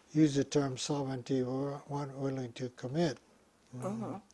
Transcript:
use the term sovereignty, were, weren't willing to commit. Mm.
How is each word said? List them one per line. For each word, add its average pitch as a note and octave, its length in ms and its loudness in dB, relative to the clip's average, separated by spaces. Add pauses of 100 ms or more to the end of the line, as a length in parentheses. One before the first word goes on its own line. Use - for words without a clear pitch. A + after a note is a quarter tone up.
(120)
use D3+ 240 6
the C#3 80 4
term C3+ 340 2
sovereignty, C3+ 680 0
were, C3+ 440 -2
weren't C#3+ 300 -6
willing C3 360 -2
to B2+ 160 -6
commit. C3 480 0 (580)
Mm. F#3+ 460 -6 (120)